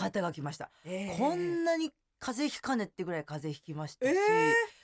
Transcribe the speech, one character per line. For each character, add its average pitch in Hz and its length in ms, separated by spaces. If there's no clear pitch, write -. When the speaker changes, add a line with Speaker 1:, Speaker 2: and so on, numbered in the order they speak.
Speaker 1:
ガ 196 60
タ 196 120
が 170 100
来 - 80
ま 143 120
し - 60
た。 - 120
Speaker 2:
え 185 280
ー。 170 60
Speaker 1:
こ 294 160
ん 349 300
な 330 120
に 320 160
風 254 260
邪 - 120
ひ - 60
か 262 140
ね 208 80
っ - 20
て - 180
ぐ 175 80
ら 165 60
い 151 60
風 151 240
邪 151 40
ひ - 100
き 156 120
ま 151 140
し - 100
た 254 80
し、 285 60
Speaker 2:
え - 20
ー。 440 380